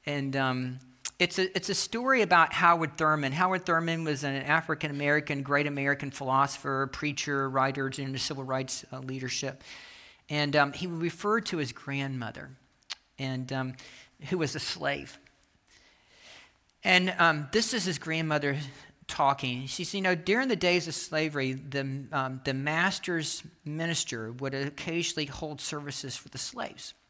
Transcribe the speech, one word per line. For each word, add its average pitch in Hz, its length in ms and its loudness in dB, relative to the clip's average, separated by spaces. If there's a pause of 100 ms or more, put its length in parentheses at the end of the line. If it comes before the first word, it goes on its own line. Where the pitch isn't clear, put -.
And, 139 300 -2
um, 127 440 0 (400)
it's 180 200 2
a, 185 160 0
it's 180 140 -2
a 196 40 0
story 247 480 2
about 170 300 8
Howard 170 460 4
Thurman. 151 340 4
Howard 185 340 2
Thurman 165 380 2
was 151 220 0
an 139 100 0
African-American, 147 1040 0
great 143 260 2
American 139 440 0
philosopher, 135 800 0
preacher, 143 580 -2
writer, 135 480 0
and 135 160 -4
a 131 60 -6
civil 135 240 -4
rights, 131 480 -2
uh, 131 80 -10
leadership. 131 640 -6 (640)
And, 147 300 0
um, 143 160 6
he 185 120 -6
referred 175 600 0
to 170 140 -4
his 131 120 -2
grandmother, 135 800 -6 (680)
and, 131 360 -4
um, 131 220 -4 (520)
who 185 100 -2
was 151 160 0
a 151 60 -6
slave. 139 580 -4 (1700)
And, 185 360 4
um, 156 320 4
this 226 240 2
is 190 100 0
his 175 140 0
grandmother 156 580 0 (480)
talking. 135 600 0
She - 160 -6
said, 196 140 -4
"You 196 40 -2
know, 185 140 4
during 208 320 2
the 233 80 2
days 175 320 2
of 156 80 -4
slavery, 147 580 0
the, 135 580 -4
um, 131 320 -2
the 135 120 0
master's 160 880 0 (200)
minister 147 680 -2
would 135 240 -4
occasionally 156 720 -2
hold 151 340 -8
services 143 560 -6
for - 120 -14
the - 100 -12
slaves. - 560 -10 (140)